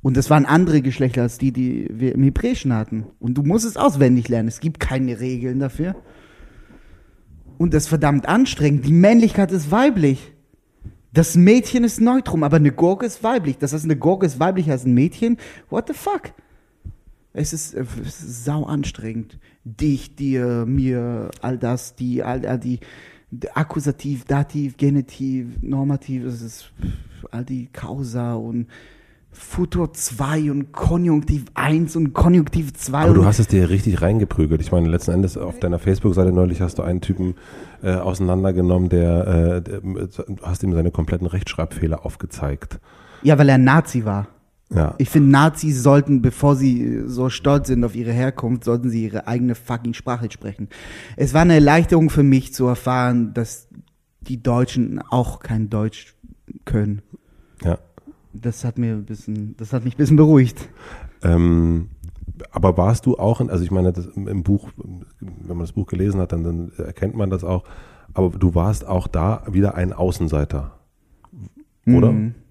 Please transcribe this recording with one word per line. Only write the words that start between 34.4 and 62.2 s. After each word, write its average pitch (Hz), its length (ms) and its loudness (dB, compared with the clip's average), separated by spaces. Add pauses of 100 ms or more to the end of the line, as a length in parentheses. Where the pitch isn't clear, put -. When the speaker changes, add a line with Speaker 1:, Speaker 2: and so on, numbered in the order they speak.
Speaker 2:
Ich - 100 -6
meine, 85 160 2
letzten 87 220 0
Endes 92 260 0
auf - 220 -8
deiner 87 200 -2
Facebook-Seite 95 540 2
neulich 90 300 2
hast 90 160 -4
du 87 40 -4
einen 87 200 -4
Typen, 90 320 -4 (480)
äh, 95 140 -2
auseinandergenommen, 90 920 0
der, 85 380 2
äh, 87 360 2
der, 95 200 -10 (600)
hast 87 200 -6
ihm 95 100 0
seine 85 200 0
kompletten 87 340 -2
Rechtschreibfehler 82 800 -4
aufgezeigt. - 720 -10 (440)
Speaker 1:
Ja, 147 160 6
weil 143 120 6
er 131 80 6
Nazi 131 480 4
war. 101 220 -4 (460)
Speaker 2:
Ja. 78 240 0
Speaker 1:
Ich 127 120 -2
finde, 143 200 6
Nazis 147 500 4
sollten, 139 420 4
bevor 139 340 2
sie 120 500 0
so 127 220 -4
stolz 143 400 0
sind 120 160 2
auf 107 100 -4
ihre 117 160 -4
Herkunft, 123 540 -2
sollten 120 260 0
sie 113 140 -2
ihre 107 240 -8
eigene 120 260 0
fucking 117 400 -8
Sprache 117 380 -6
sprechen. 101 360 -12 (480)
Es 143 180 -2
war 160 80 6
eine 175 120 6
Erleichterung 160 560 6
für 147 140 2
mich 131 280 2
zu 127 140 -2
erfahren, 123 680 0
dass - 360 -8 (540)
die 120 200 -10
Deutschen 120 560 0
auch - 400 -2
kein 110 320 -4
Deutsch 110 460 -6 (480)
können. 104 380 -2 (600)
Speaker 2:
Ja. 85 160 0 (540)
Speaker 1:
Das 117 320 -8
hat 120 120 -6
mir 117 180 -2
ein 104 100 -8
bisschen, 107 520 -10
das 107 160 -10
hat 120 120 -4
mich 123 100 -4
ein - 40 -14
bisschen 151 180 4
beruhigt. 147 520 6 (540)
Speaker 2:
Ähm, 85 640 2 (640)